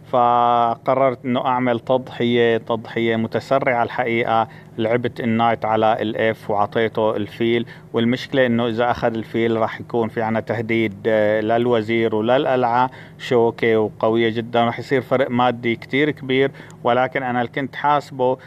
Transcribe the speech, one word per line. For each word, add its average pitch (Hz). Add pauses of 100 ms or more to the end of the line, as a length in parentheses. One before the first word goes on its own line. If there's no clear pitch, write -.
فقررت 120
إنه 127
أعمل 127
تضحية، 120
تضحية 113
متسرعة 120
الحقيقة، 113 (300)
لعبت 117
النايت 117
على 110
الإف 110
وعطيته 110
الفيل، 117 (260)
والمشكلة 123
إنه 117
إذا 117
أخذ 117
الفيل 113
راح 110
يكون 113
في 113
عنا 110
تهديد، 113 (120)
آه، 107
للوزير 113
وللقلعة، 127 (280)
شوكة 117
وقوية 113
جدا، 117
راح 117
يصير 127
فرق 131
مادي 120
كتير 143
كبير، 131 (340)
ولكن 127
أنا 123
اللي 117
كنت 135
حاسبه 131